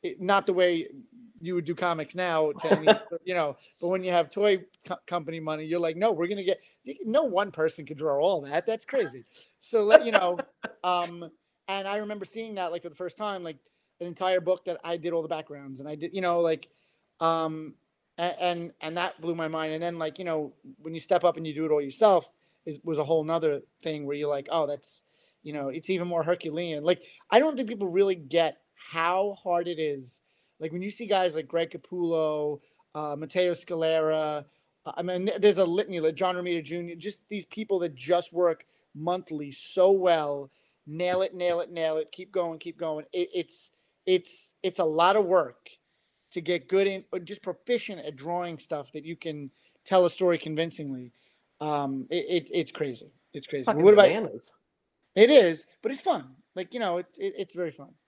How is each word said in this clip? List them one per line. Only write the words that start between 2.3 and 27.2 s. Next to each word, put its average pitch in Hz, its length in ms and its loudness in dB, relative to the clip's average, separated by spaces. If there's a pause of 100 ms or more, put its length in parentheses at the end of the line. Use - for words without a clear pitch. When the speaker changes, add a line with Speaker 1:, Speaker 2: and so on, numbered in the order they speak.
Speaker 1:
to 156 200 0
any, 156 160 4
Speaker 2:
<laughs> - 380 4
Speaker 1:
you 185 80 -4
know, 151 240 -2 (220)
but 170 80 -4
when 185 160 -2
you 185 80 -2
have 170 180 2
toy 202 340 0 (220)
co-, - 220 -8
company 165 320 -6
money, 156 260 -6
you're 170 140 -2
like, 165 180 -2
"No, 220 140 2
we're 170 160 -2
gonna 202 160 -6
get, 180 180 -2 (420)
no 240 200 2
one 202 280 0
person 156 320 -4
could 143 140 -14
draw 143 240 0
all 175 200 2
that. 143 260 -2
That's 220 180 -4
crazy." 139 380 -4 (360)
So, 220 240 0
let, 208 220 10
you 226 60 -2
know, 180 260 4 (240)
Speaker 2:
<laughs> - 220 -14
Speaker 1:
um, 170 480 -2 (360)
and 196 200 -6
I 202 100 -4
remember 208 280 -8
seeing 226 300 -12
that, 180 160 -4
like, 170 120 -8
for 170 60 -12
the 147 60 -20
first 175 220 -10
time, 202 240 -6
like, 160 160 -10 (420)
an 175 60 -8
entire 185 340 0
book 180 260 -2
that 175 180 -6
I 170 140 -4
did 165 160 -4
all 165 100 0
the 151 40 -8
backgrounds 143 520 -10
and 143 100 -12
I 151 60 -8
did, 156 180 -10
you 190 80 -4
know, 175 200 2
like, 165 280 0 (500)
um, 160 540 0 (460)
a-, 175 200 -2
and, 170 320 -2 (100)
and 160 160 -6
that 180 220 -4
blew 165 140 -4
my 165 140 -4
mind. 156 260 -4
And 160 80 -6
then, 170 160 -4
like, 160 220 -6
you 185 60 -8
know, 156 280 -4 (260)
when 160 140 -12
you 165 60 -8
step 175 240 2
up 170 140 4
and 165 100 -8
you 151 80 -8
do 156 100 -4
it 156 60 0
all 151 100 2
yourself 170 500 4 (340)
is, 147 180 -10
was 160 160 -2
a 151 40 2
whole 156 200 2
nother 156 380 0 (200)
thing 151 240 -6
where 143 100 -4
you're 147 140 -4
like, 143 220 -4
"Oh, 156 160 2
that's," - 340 -10 (400)
you 151 120 -12
know, 139 160 -6
it's 160 200 -10
even 175 180 -2
more 170 140 0
Herculean. 165 640 -2
Like, 175 180 2 (300)